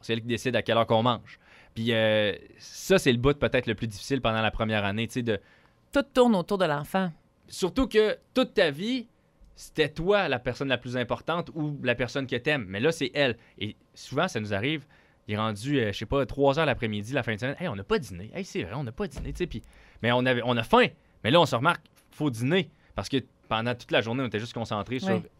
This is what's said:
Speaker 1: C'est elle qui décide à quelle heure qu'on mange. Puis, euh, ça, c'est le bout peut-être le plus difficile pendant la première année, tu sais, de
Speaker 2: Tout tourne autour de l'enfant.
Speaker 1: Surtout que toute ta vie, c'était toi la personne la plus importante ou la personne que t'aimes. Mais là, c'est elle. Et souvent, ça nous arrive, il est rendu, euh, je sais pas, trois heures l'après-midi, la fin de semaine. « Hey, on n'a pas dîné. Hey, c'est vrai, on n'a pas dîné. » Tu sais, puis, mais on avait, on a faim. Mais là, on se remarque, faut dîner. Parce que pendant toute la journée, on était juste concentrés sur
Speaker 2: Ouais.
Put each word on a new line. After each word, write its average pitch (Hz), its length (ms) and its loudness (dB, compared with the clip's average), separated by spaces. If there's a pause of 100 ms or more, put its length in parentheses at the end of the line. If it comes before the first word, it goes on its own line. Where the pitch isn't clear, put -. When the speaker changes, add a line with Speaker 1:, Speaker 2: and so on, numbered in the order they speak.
Speaker 1:
C'est 117 140 -4
elle 113 80 -4
qui 117 60 -8
décide 117 280 -2
à 104 60 2
quelle 113 160 2
heure 113 80 4
qu'on 113 160 4
mange. 117 360 -2 (360)
Puis, 117 180 0
euh, 107 400 4 (240)
ça, - 420 0
c'est 147 140 4
le 123 60 2
bout 143 200 2
peut-être 123 280 0
le 113 80 0
plus 117 140 -4
difficile 127 340 -6
pendant 110 180 0
la 107 100 2
première 110 360 0
année, 107 200 -2
tu - 80 -16
sais, 127 80 -2
de 113 160 0 (540)
Speaker 2:
Tout 277 100 2 (120)
tourne 247 200 6
autour 185 220 0
de 185 80 2
l'enfant. 156 480 -2 (340)
Speaker 1:
Surtout 196 420 -2
que 214 280 4 (180)
toute 254 200 2
ta 175 160 4
vie, 220 360 -4 (480)
c'était - 340 -2
toi 175 400 2
la 131 100 0
personne 135 300 -4
la 123 100 2
plus 123 180 -8
importante 160 580 -2
ou 151 280 -4
la 123 120 2
personne 127 320 -4
que 123 100 -4
t'aimes. 127 320 -2
Mais 95 100 -6
là, 147 140 2
c'est - 220 -4
elle. 139 220 0 (220)
Et 104 160 -8 (200)
souvent, 156 340 -2
ça 127 100 -6
nous 104 160 -6
arrive, 139 300 -4 (420)
il 107 80 -4
est - 40 -2
rendu, 110 420 -2
euh, 104 120 0
je - 60 -8
sais 110 80 -8
pas, 135 200 2
trois 135 320 2
heures 160 80 2
l'après-midi, 110 460 -2
la 135 100 0
fin 117 120 -4
de 104 60 -8
semaine. « 127 200 -4
Hey, 175 80 -4
on 120 60 -6
n'a 98 100 -10
pas 226 140 0
dîné. 98 360 -10
Hey, 190 100 -8
c'est 180 180 -6
vrai, 95 140 -8
on 151 80 -6
n'a 113 80 -8
pas 202 160 -6
dîné. » 147 240 -10
Tu 151 60 -10
sais, 180 80 -2
puis, 113 160 -10 (400)
mais 117 100 2
on 127 140 4
avait, 123 180 2
on 123 120 2
a 113 60 0
faim. 226 240 6 (380)
Mais 107 60 2
là, 170 100 8
on 156 60 6
se 131 100 0
remarque, 151 280 0 (260)
faut 151 200 -2
dîner. 127 400 0 (240)
Parce - 140 -6
que 139 80 -2 (320)
pendant 113 260 0
toute - 160 -12
la 156 100 4
journée, 117 220 -2
on 131 40 -2
était 107 140 -4
juste 120 120 -10
concentrés 110 460 -4
sur 190 100 -4
Speaker 2:
Ouais. 180 140 0 (180)